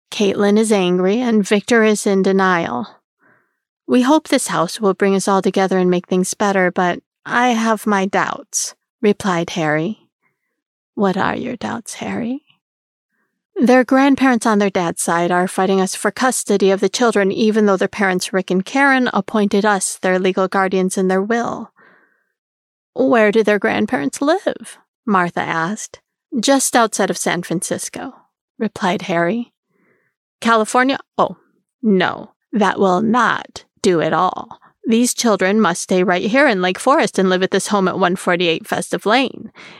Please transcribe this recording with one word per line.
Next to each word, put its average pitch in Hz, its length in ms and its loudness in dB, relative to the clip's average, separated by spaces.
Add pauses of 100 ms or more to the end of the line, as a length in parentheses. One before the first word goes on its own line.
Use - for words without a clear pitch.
Caitlin 208 480 2
is 220 140 2
angry, 185 480 2
and 226 280 0
Victor 220 360 2
is 214 240 2
in 196 160 2
denial. 185 640 0 (960)
We 254 160 2
hope 302 260 2
this 277 200 0
house 170 320 -4
will 202 160 0
bring 196 200 2
us 190 120 -2
all 196 140 2
together 190 360 0
and 180 120 2
make 180 180 0
things 185 260 -2
better, 196 380 0
but 180 320 -2 (220)
I 247 240 0
have 226 360 0
my 196 200 0
doubts," - 680 -4 (260)
replied 185 500 0
Harry. 160 580 -4 (840)
"What 196 240 0
are - 180 -2
your 233 220 -8
doubts, 226 380 -10
Harry?" 226 500 -8 (1120)
"Their 254 280 4
grandparents 262 600 2
on 214 140 2
their 202 100 2
dad's 180 320 -2
side 170 300 0
are 180 160 2
fighting 190 340 0
us 185 140 -2
for - 160 -2
custody 202 600 0
of 196 80 0
the 196 180 -2
children, 208 340 2
even 214 340 2
though 196 120 4
their 196 240 -4
parents, 185 300 -2
Rick 185 180 -2
and 185 140 0
Karen, 269 500 0
appointed 202 520 0
us 202 320 0
their 185 200 0
legal 190 300 0
guardians 190 500 0
in 190 120 0
their 190 120 2
will." 233 500 -4 (1200)
"Where 233 380 2
do 220 120 2
their 208 160 2
grandparents 220 640 -2
live?" - 560 -4 (280)
Martha 180 360 0
asked. 165 580 -6 (400)
"Just 269 360 0
outside 220 340 2
of 175 80 -2
San 175 260 -4
Francisco," - 680 -8 (440)
replied 196 460 -4
Harry. 175 500 -2 (880)
"California? 233 580 2 (180)
Oh, 180 200 0 (440)
no, 190 520 0 (180)
that 208 260 0
will 185 240 2
not 220 640 -2 (180)
do 175 200 2
at 160 120 -2
all. - 460 -4 (240)
These 240 320 0
children 202 460 2
must 180 200 0
stay 185 220 0
right 185 260 0
here 269 160 4
in 214 160 2
Lake 185 160 -2
Forest 262 400 0
and 190 120 2
live 185 120 2
at 190 100 0
this 196 160 0
home 196 200 0
at - 100 -2
one 185 200 0
forty-eight 175 500 -2
Festive - 380 -6
Lane. 233 460 -2 (280)